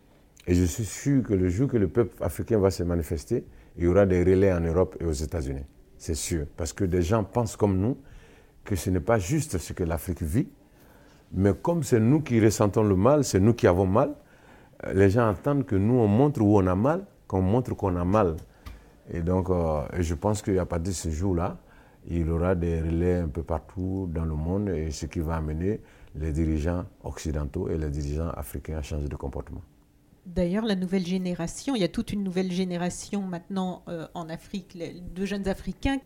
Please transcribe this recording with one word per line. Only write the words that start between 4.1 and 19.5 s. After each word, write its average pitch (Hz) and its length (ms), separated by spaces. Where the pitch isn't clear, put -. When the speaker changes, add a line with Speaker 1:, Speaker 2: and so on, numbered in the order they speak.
Speaker 1:
relais 95 280
en 85 80
Europe 85 400
et 85 40
aux 82 80
États-Unis. 73 520
C'est - 160
sûr. 76 320
Parce 80 160
que - 120
des 90 180
gens 101 220
pensent 117 320
comme 101 220
nous 113 200
que 104 100
ce 95 160
n'est 90 100
pas 113 180
juste 98 400
ce - 160
que 92 100
l'Afrique 82 380
vit. 87 260
Mais 95 280
comme 170 220
c'est 120 180
nous 131 220
qui 117 180
ressentons 107 440
le 98 120
mal, 135 280
c'est - 160
nous 110 120
qui 117 140
avons 92 200
mal, 110 280
euh, 50 80
les 98 160
gens 117 180
attendent 143 380
que 104 100
nous, 104 180
on 120 120
montre 120 340
où 104 180
on 92 80
a 90 80
mal, 147 300
qu'on 95 160
montre 104 320
qu'on 92 220
a 87 80
mal. 92 320
Et 85 80
donc, 90 300